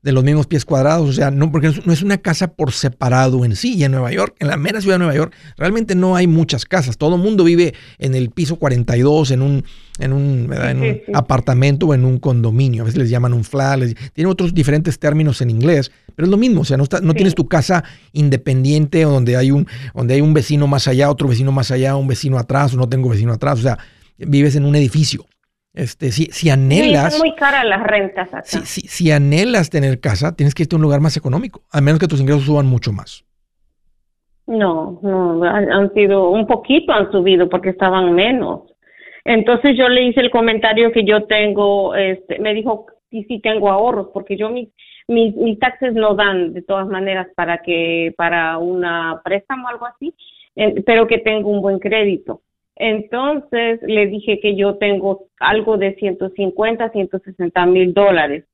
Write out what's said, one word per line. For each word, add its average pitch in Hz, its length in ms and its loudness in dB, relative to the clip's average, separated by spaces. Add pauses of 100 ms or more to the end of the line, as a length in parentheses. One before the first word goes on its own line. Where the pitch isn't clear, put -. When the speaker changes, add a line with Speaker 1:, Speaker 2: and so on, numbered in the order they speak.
Speaker 1:
de 139 100 0
los 131 100 4
mismos 147 240 4
pies 151 180 -2
cuadrados, 147 440 2
o 135 40 0
sea, 139 200 0
no, 143 180 2
porque 147 160 0
no - 60 2
es, - 140 -4
no 170 60 2
es 156 100 0
una 196 160 0
casa 180 360 -4
por 147 160 -2
separado 127 720 0
en 110 120 0
sí. 240 200 -2
Y 151 80 2
en 135 60 2
Nueva 127 220 -2
York, 196 260 -4
en 156 80 -4
la 147 100 -2
mera 196 240 -4
ciudad 190 140 2
de 180 60 2
Nueva 175 160 0
York, 160 180 -2 (240)
realmente 196 360 -2
no 185 200 2
hay 180 140 2
muchas 160 360 2
casas. 127 320 -2
Todo 165 200 0
el 175 60 0
mundo 208 200 2
vive 170 320 4 (240)
en 131 160 -2
el 127 160 -2
piso 160 260 -4
cuarenta 123 400 0
y 120 40 2
dos, 143 320 2
en 131 100 2
un, 139 220 0 (340)
en - 140 -2
un, 139 360 0
¿verdad? 127 220 -4
Speaker 2:
Sí, - 0 -
Speaker 1:
En 131 80 -2
un 131 160 0
Speaker 2:
sí, - 120 -10
sí. - 60 -6
Speaker 1:
apartamento 139 760 0
o 147 60 2
en 127 100 2
un 127 140 2
condominio. 120 640 0
A 110 40 -2
veces 117 120 -2
les 120 120 0
llaman 123 240 0
un 117 100 0
flat, 139 340 -2
les, 127 340 -4
tienen 170 180 0
otros 180 240 -2
diferentes 151 440 0
términos 151 440 0
en 120 80 0
inglés, 135 420 2 (220)
pero 156 100 -4
es 185 60 2
lo 202 80 4
mismo. 226 240 2
O - 20 0
sea, 139 140 0
no 139 60 2
está, 175 160 -2
no 170 100 2
Speaker 2:
Sí. 156 60 2
Speaker 1:
tienes 190 180 2
tu 160 140 -2
casa 165 360 0 (280)
independiente 143 920 2
donde 127 340 2
hay 135 140 2
un, 143 160 2 (260)
donde 123 220 -2
hay 143 80 4
un 156 100 4
vecino 147 340 2
más 139 220 0
allá, 139 220 2
otro 143 180 -2
vecino 131 240 0
más 135 200 -2
allá, 131 240 0
un 135 100 -2
vecino 131 320 -2
atrás, 131 340 0
o 131 60 -2
no 123 100 0
tengo 127 220 0
vecino 113 240 0
atrás. 127 240 -2
O 110 40 -2
sea, 120 140 0 (400)
vives 139 380 2
en 143 100 0
un 143 120 2
edificio. 147 500 0 (460)
Este, - 380 -6
si, 120 160 -2
si - 60 -18
Speaker 2:
Sí, - 160 -2
Speaker 1:
anhelas 139 640 4
Speaker 2:
son 311 140 2
muy 320 80 -2
caras 277 320 0
las 202 160 0
rentas 196 460 -2
acá. - 180 -14
Speaker 1:
si, - 140 -6
si, - 280 -12
si 165 220 0
anhelas 156 580 2
tener 135 320 0
casa, 143 340 -2
tienes 143 200 0
que 170 80 -4
irte 156 120 -2
a 160 40 2
un 156 40 2
lugar 143 200 2
más 156 160 0
económico, 160 520 -6
a 147 120 0
menos 151 180 4
que 180 80 0
tus 151 100 0
ingresos 135 260 2
suban 147 200 2
mucho 123 280 0
más. - 340 -12 (1200)
Speaker 2:
No, 185 560 -2
no, 180 420 0
han, 202 260 0
han 196 220 2
sido, 196 380 2
un 214 160 0
poquito 254 480 0
han 202 180 0
subido 180 380 2
porque 185 180 -2
estaban 185 460 0
menos. 208 480 0 (640)
Entonces 240 500 2
yo 247 140 2
le 247 180 2
hice 240 120 0
el 247 100 0
comentario 226 600 2
que 226 120 2
yo 214 200 2
tengo, 202 720 0
este, 190 440 -4
me 214 160 -2
dijo, 220 320 -6 (240)
"Sí, 214 180 -12
sí 226 140 -10
tengo 214 280 0
ahorros", 208 440 0
porque 196 240 -8
yo 214 100 -4
mis, 240 200 -8 (400)
mis, 226 280 2
mis 220 220 -2
taxes 254 340 -2
no 214 220 0
dan 190 400 -2
de 175 80 -12
todas 190 240 -4
maneras 190 400 -6 (100)
para 170 240 -4
que, 165 560 -4
para 165 400 -2
una 170 640 -4
préstamo 247 440 -6
o - 20 -8
algo 240 160 -12
así, 277 300 -12 (400)
eh, 208 320 -2
pero 226 200 4
que 226 120 0
tengo 214 320 -2
un 202 100 0
buen 196 200 -2
crédito. 202 600 -4 (380)
Entonces 233 1080 -4
le 208 200 0
dije 208 320 -4
que 208 160 -2
yo 196 200 0
tengo 196 540 -4 (120)
algo 214 380 0
de 196 160 -2
ciento 190 420 -6
cincuenta, 220 540 -4
ciento 196 340 -6
sesenta 180 400 -4
mil 180 300 2
dólares. 170 600 2